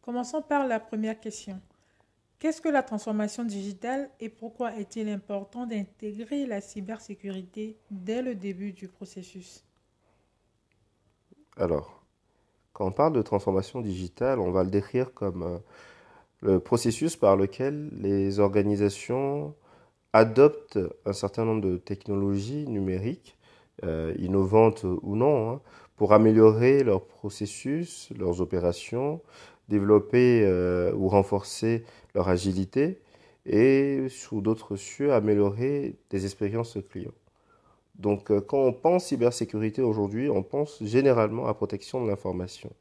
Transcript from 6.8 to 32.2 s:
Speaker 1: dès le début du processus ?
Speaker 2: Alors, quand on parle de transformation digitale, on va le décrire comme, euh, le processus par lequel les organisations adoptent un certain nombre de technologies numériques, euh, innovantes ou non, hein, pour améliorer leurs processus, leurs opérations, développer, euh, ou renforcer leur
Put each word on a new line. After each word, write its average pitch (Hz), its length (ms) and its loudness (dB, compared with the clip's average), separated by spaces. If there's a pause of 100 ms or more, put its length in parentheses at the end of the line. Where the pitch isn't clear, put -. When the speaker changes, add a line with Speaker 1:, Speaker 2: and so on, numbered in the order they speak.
Speaker 1:
dès 202 300 -6
le 254 140 -6
début 196 400 -10
du 185 140 -18
processus ? - 760 -20 (1900)
Speaker 2:
Alors, - 480 -4 (680)
quand 98 120 -4
on 95 60 -4
parle 151 220 0
de 117 80 2
transformation 98 580 -2
digitale, 107 600 -4
on 92 100 -2
va 92 120 2
le 92 80 0
décrire 123 440 -2
comme, 90 280 -8
euh, 87 160 -6 (840)
le 95 180 4
processus - 560 -2
par 98 220 6
lequel 139 500 -4 (100)
les 98 420 -2
organisations 104 1120 0 (580)
adoptent 113 680 4 (260)
un 98 80 -2
certain 110 320 -4
nombre 110 160 0
de 92 160 -2
technologies 101 920 -6
numériques, 101 680 -6 (460)
euh, 80 340 -4
innovantes 98 680 4
ou 92 320 -4
non, 120 340 2
hein, 139 100 -8 (360)
pour 104 180 4
améliorer 110 680 8
leurs 101 220 2
processus, - 1120 -10
leurs 90 220 -2
opérations, 98 800 -4 (480)
développer, 107 760 6
euh, 90 500 2
ou 95 140 0
renforcer 104 760 0 (300)
leur 92 140 0